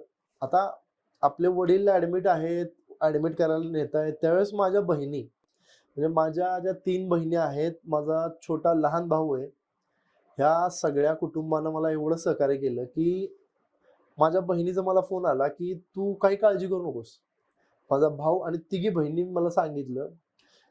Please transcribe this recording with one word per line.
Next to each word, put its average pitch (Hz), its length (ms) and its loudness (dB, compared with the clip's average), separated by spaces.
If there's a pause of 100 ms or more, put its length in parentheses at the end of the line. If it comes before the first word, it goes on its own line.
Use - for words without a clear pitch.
(420)
आता 185 280 0 (540)
आपले 156 260 0
वडील 185 400 2
ॲडमिट 180 380 2
आहेत, 170 380 0 (360)
ॲडमिट 156 340 0
करायला 165 360 0
नेत 156 240 -2
आहेत, 156 260 0
त्यावेळेस 185 320 2
माझ्या 202 300 2
बहिणी, 143 380 -2 (760)
म्हणजे 147 120 0
माझ्या 165 500 0
ज्या 185 120 -2 (140)
तीन 185 240 -2
बहिणी 165 260 0
आहेत, 156 380 0 (140)
माझा 160 400 -2 (140)
छोटा 170 320 0
लहान 160 340 0
भाऊ 156 260 0
आहे, 131 120 -4 (920)
ह्या 165 340 2
सगळ्या 147 420 0
कुटुंबानं 156 580 -4
मला 156 200 0
एवढं 156 260 -2
सहकार्य 147 400 0
केलं 127 280 -4
की 180 500 -2 (840)
माझ्या 160 240 4
बहिणीचा 180 400 -2
मला 185 200 2
फोन 185 240 -4
आला 139 240 2
की, 175 240 -6 (220)
"तू 196 200 -4
काही 196 200 4
काळजी 202 320 2
करू 180 160 -4
नकोस." 127 340 -10 (720)
माझा 143 220 4
भाऊ 156 280 0
आणि 170 180 -4 (140)
तिघी 190 200 0
बहिणी 165 340 0
मला 175 260 0
सांगितलं 143 560 -2 (640)